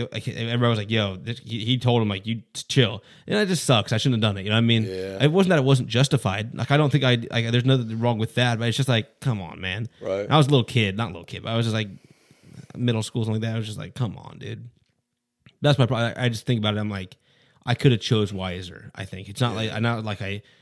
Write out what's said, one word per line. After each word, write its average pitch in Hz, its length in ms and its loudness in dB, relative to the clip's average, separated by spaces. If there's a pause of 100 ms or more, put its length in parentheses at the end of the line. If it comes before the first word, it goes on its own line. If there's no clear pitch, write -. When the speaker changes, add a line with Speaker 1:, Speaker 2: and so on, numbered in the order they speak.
(140)
Speaker 1:
I - 40 -8
can't, - 200 -8
everybody 120 320 2
was 113 80 2
like, 104 120 -6
"Yo, 104 260 0
this," 113 280 -8
he, 110 200 -8
he 123 140 2
told 120 240 4
him, 107 60 2
like, 98 180 -4
"You 113 100 -2 (180)
t-, - 140 -12
chill." 113 360 2 (220)
And 196 100 -2
that 208 100 2
just 180 180 -2
sucks. 113 280 4
I 113 60 2
shouldn't 117 260 2
have 107 60 2
done 98 80 -2
it. 95 60 -8
You 101 40 -4
know 107 80 2
what 113 40 6
I - 20 4
mean? 117 220 4
Speaker 2:
Yeah. 95 380 -4
Speaker 1:
It 147 80 6
wasn't 185 200 4
that 170 80 4
it 131 60 2
wasn't 131 260 4
justified. 113 680 0
Like, - 140 -4
I 143 80 4
don't 151 120 4
think 135 140 2
I, 123 140 4 (120)
like, 117 220 -2
there's 120 140 2
nothing 117 340 2
wrong 120 180 2
with 110 180 -2
that, 120 220 2
but 120 100 -2
it's 113 100 0
just 135 100 0
like, 113 320 -2
come 110 220 -2
on, 80 180 -12
man. 95 280 -4 (120)
Speaker 2:
Right. 101 280 -4
Speaker 1:
I 151 100 4
was 143 80 6
a 131 40 0
little 127 140 4
kid, 101 320 0
not 113 80 -2
a 90 80 -6
little 85 140 -14
kid, - 160 -12
but 104 80 -6
I 113 60 -2
was 117 100 0
just, 110 80 0
like, 107 140 -2 (840)
middle 117 280 0
school, 113 220 -4
something 110 180 -2
like 113 80 -4
that. 113 40 -6
I 113 40 -4
was 107 80 -6
just 104 120 -12
like, 95 160 -14
"Come 113 220 -4
on, - 220 -18
dude." 110 300 -12 (920)
That's 143 180 2
my 131 80 4
pro-, 117 120 -2
I, 117 180 0
I 123 140 0
just 113 160 -6
think 123 120 2
about 107 160 0
it. 107 60 -2
I'm 104 100 -2
like, 95 280 -8 (480)
I 123 80 2
could 131 180 6
have 110 80 2
chose 107 320 0
wiser, 92 600 -8
I 95 100 -10
think. 92 240 -14
It's 101 140 -10
not 120 100 2
Speaker 2:
Yeah. 98 60 -6
Speaker 1:
like, 110 140 -4
I, 107 80 -6
not 117 240 0
like 101 180 -6
I, 98 200 -8 (200)